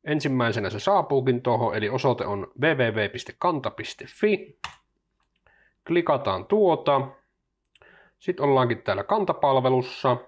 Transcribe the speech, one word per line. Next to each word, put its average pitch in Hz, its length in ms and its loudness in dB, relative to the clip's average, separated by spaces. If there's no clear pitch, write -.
Ensimmäisenä 127 640 0
se 107 100 -6
saapuukin 131 600 2
tuohon, 117 340 0
eli 104 140 -2
osoite 127 360 0
on 101 220 -6
W 156 140 2
W 117 180 0
W 104 160 -2
piste - 300 -12
kanta 165 320 -2
piste - 360 -14
fi. - 520 -2
Klikataan 143 580 0
tuota. 160 560 2
Sit - 200 -4
ollaankin 131 420 2
täällä 98 220 -2
kantapalvelussa. 131 1120 0